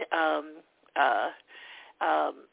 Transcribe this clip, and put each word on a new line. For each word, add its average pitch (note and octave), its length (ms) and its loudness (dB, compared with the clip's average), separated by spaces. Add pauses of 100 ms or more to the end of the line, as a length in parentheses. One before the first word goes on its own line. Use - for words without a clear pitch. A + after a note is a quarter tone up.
(120)
um, D#3 460 0 (400)
uh, B2+ 320 2 (720)
um, D#3 340 2 (180)